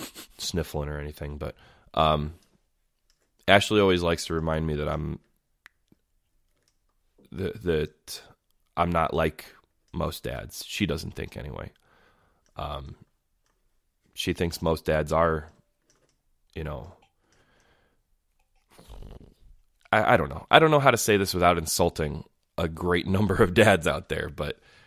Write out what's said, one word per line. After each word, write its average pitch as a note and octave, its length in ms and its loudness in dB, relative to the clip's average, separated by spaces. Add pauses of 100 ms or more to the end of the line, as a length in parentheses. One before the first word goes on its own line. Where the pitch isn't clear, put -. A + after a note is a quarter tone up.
<laughs> - 300 -20
sniffling D#2 500 -6
or D2 100 -8
anything, D2 400 -10
but, D2+ 160 -10 (380)
um, D#2 420 2 (1120)
Ashley G2+ 340 4
always F#2 220 4
likes E2+ 240 -2
to E2+ 80 -6
remind D#2+ 320 -2
me D2+ 100 -2
that D2+ 120 -4
I'm, D2+ 300 -6 (2250)
that, F#2 320 -8
that - 580 -4 (540)
I'm F2 140 0
not E2 220 0
like D#2+ 320 -2 (480)
most D#2+ 320 -6
dads. - 400 -10
She - 220 -4
doesn't D#2 280 -4
think - 220 -12
anyway. - 340 -12 (840)
Um, D2 400 -10 (1160)
she - 180 -4
thinks E2+ 300 -4
most D#2+ 240 -2
dads D#2 260 0
are, D#2+ 380 0 (1040)
you D#2+ 100 -10
know, D2+ 300 -12 (3000)
I, A2 220 6
I - 20 6
don't C#2 140 2
know. D#2 200 -12
I D3 80 10
don't D#3 120 6
know D3 100 4
how C#3 100 6
to A#2 60 4
say G#2 220 2
this F#2+ 160 -2
without F2 240 4
insulting D#2+ 680 -2 (320)
a E2+ 120 -2
great F2 380 0
<laughs> - 20 -8
number F#2+ 340 2
of F2+ 100 2
dads F#2+ 340 6
out C#2+ 220 -4
there, C#2+ 200 -6
but D2 300 -8 (280)